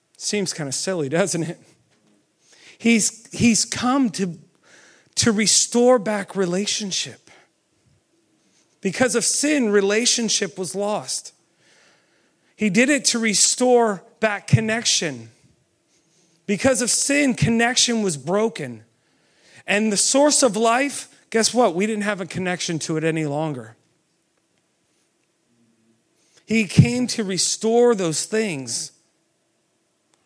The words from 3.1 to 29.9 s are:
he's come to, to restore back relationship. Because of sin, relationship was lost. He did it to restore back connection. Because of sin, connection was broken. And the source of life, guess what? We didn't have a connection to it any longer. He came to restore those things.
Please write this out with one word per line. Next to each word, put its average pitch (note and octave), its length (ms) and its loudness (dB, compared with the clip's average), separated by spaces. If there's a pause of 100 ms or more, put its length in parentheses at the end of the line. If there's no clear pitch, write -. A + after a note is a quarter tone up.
he's A3+ 320 2
come B3 460 0
to, F3 280 -6 (800)
to A#3 160 2
restore A#3 640 4
back G3+ 380 -6
relationship. F#3 920 -4 (1500)
Because G#3 340 0
of A3+ 100 0
sin, C#4 460 0
relationship G3+ 840 0
was F#3 180 -8
lost. G3+ 580 -6 (1200)
He G#3+ 140 0
did A#3+ 180 4
it C#4+ 180 2
to A#3+ 120 -2
restore A3+ 840 2 (160)
back G#3 260 -2
connection. G3 840 -2 (1160)
Because A3 320 0
of A#3+ 100 -2
sin, C#4+ 440 0
connection A#3 680 0
was F3+ 140 -2
broken. D3+ 680 -4 (840)
And G#3 260 0
the F#3+ 60 -2
source C#4+ 440 4
of G#3+ 140 2
life, A#3 580 0 (160)
guess A3 220 0
what? A3 220 4
We G3 120 0
didn't G#3+ 180 -2
have G3+ 180 -4
a F3 40 -10
connection F3+ 540 -4
to D#3+ 160 -4
it D#3+ 80 -4
any D#3+ 220 -2
longer. C#3+ 500 -6 (2750)
He A3 180 2
came A#3+ 440 4
to - 140 -4
restore A3+ 720 2
those E3+ 300 -2
things. D#3+ 680 -4 (1300)